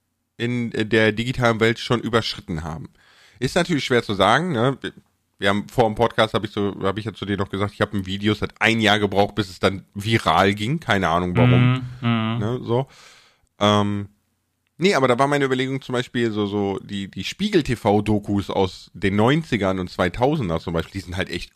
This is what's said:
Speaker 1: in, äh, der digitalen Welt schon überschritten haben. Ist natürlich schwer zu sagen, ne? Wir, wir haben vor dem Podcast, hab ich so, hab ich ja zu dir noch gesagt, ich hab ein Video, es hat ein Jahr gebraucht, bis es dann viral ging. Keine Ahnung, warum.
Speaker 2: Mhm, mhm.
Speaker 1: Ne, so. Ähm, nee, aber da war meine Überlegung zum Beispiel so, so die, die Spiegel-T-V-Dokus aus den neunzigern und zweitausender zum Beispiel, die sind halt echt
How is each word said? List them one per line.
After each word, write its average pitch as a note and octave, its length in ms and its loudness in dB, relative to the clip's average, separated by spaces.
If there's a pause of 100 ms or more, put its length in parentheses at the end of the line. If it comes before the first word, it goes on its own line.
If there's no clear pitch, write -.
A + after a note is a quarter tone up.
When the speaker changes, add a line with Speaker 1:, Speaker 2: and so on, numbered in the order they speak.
(360)
Speaker 1:
in, A#2+ 360 -4
äh, A2 140 -2
der A2 260 4
digitalen A#2 480 0
Welt A2+ 180 2
schon A#2+ 220 -2
überschritten G#2+ 640 -4
haben. E2 260 -10 (520)
Ist C3+ 160 -4
natürlich E3+ 280 0
schwer A#2+ 180 2
zu G#2+ 120 -6
sagen, A#2 380 2
ne? B2+ 280 0
Wir, F#2+ 120 -10 (460)
wir G2 100 0
haben G2+ 200 0
vor A#2+ 180 2
dem G#2+ 100 -4
Podcast, A2+ 360 0
hab G#2 120 -2
ich G#2+ 80 -8
so, G2+ 300 -2
hab F#2+ 140 -2
ich G#2 100 -8
ja G#2+ 60 -8
zu G2+ 140 -10
dir G2+ 100 -2
noch F#2+ 140 -4
gesagt, G2 240 -4
ich - 60 -4
hab G#2 120 0
ein G2 140 -4
Video, G2+ 260 0
es - 80 -6
hat - 200 -6
ein A2+ 200 2
Jahr G#2 200 4
gebraucht, G2+ 340 2
bis G2+ 160 -2
es F2+ 80 -18
dann G2 340 0
viral G2 640 2
ging. G#2+ 240 -2
Keine G2 300 0
Ahnung, F2+ 280 0
warum. B2 360 6
Speaker 2:
Mhm, B2+ 360 -6
mhm. A2+ 300 0
Speaker 1:
Ne, A#2 240 -4
so. A#2+ 240 -2 (720)
Ähm, G#2 500 2 (720)
nee, F#3+ 160 2
aber C3+ 140 4
da A#2+ 100 4
war C#3 80 4
meine C#3+ 180 0
Überlegung C3 380 -2
zum - 100 -12
Beispiel A#2+ 380 -2
so, G#2 160 0
so G2 360 -2
die, G2 280 -8
die F#2+ 140 -10
Spiegel-T-V-Dokus G#2+ 1200 0
aus - 460 -2
den F#2+ 220 0
neunzigern G#2+ 640 2
und F2+ 100 -6
zweitausender G#2 720 0
zum F#2 120 -8
Beispiel, E2 280 -4
die F2+ 40 -10
sind F2 120 -10
halt F#2 140 -4
echt - 260 -10